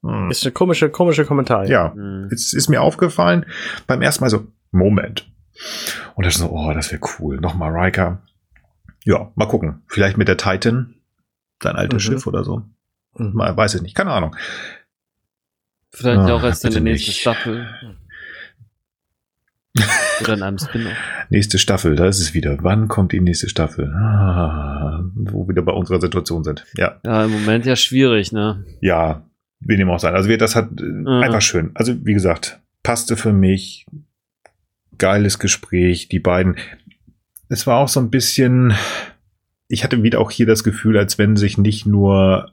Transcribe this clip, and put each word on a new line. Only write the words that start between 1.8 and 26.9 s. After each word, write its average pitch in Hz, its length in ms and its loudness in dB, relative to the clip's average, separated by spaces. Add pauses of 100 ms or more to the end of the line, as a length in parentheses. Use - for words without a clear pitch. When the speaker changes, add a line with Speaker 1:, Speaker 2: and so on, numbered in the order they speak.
Speaker 3:
Mhm. 98 340 -10
Speaker 1:
es - 220 -6
ist - 160 0
mir 147 120 4
aufgefallen 170 640 2 (440)
beim 127 140 0
ersten 139 200 0
Mal 127 80 2
so, 104 160 0 (240)
Moment. 95 580 0 (880)
Und 90 100 -2
das 87 100 0
so, 85 160 -2
oh, 78 220 -4
das 78 200 -6
wär 73 80 -8 (180)
cool. 69 220 -6
Nochmal 80 320 -4
Riker. 90 500 -2 (840)
Ja, - 300 0
mal 107 140 0
gucken. - 400 -4
Vielleicht 98 280 0
mit 101 120 2
der 92 80 4
Titan, 117 580 -2 (680)
sein - 140 -4
altes - 200 -2 (140)
Speaker 2:
Mhm. 110 40 0
Speaker 1:
Schiff - 160 -4
oder 92 160 -4
so. 98 180 -6 (540)
Speaker 2:
Mhm. 104 180 -6
Speaker 1:
Mal, 92 220 -2
weiß 107 180 2
ich 98 80 -4
nicht, 87 140 -10
keine 185 160 -2
Ahnung. 85 240 -2 (1500)
Speaker 3:
Vielleicht 117 300 2
Speaker 1:
Ah, 98 140 4
Speaker 3:
auch 120 100 0
erst 120 200 0
in 120 60 2
Speaker 1:
bitte 110 140 0
Speaker 3:
der 113 80 2
nächsten - 180 -2
Speaker 1:
nicht. - 100 -6
Speaker 3:
Staffel. 117 460 -4 (2000)
Speaker 1:
<laughs> 262 480 0
Speaker 3:
Oder 110 120 0
in 101 80 -4
einem 98 160 -6
Spin-off. 113 340 -8 (380)
Speaker 1:
Nächste 101 280 2
Staffel, 90 360 2
da 85 120 4
ist 98 140 2
es 78 140 -4
wieder. 71 280 -2
Wann 104 260 2
kommt 95 240 2
die - 80 0
nächste 87 280 0
Staffel? 73 460 -4
Ah, 82 1120 0 (100)
wo 101 300 -4
wir 92 60 -6
wieder 90 120 0
bei 90 100 0
unserer 92 280 0
Situation 85 420 -2
sind. 76 220 -6 (100)
Ja. - 300 -2